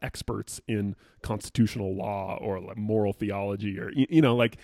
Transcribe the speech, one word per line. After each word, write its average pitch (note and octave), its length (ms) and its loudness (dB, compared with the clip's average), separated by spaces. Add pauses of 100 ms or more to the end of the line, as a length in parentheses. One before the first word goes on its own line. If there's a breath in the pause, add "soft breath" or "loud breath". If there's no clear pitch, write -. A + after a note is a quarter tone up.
experts - 680 -8
in G2+ 260 -2 (280 soft breath)
constitutional G2+ 760 0
law G2 440 -6
or, G2 200 -4
like, G2+ 160 -12
moral G#2+ 360 2
theology G2+ 680 -4
or, G#2+ 180 -6
y-, C3+ 120 4
you D#3+ 140 8
know, A#2+ 140 6
like, A#2 260 2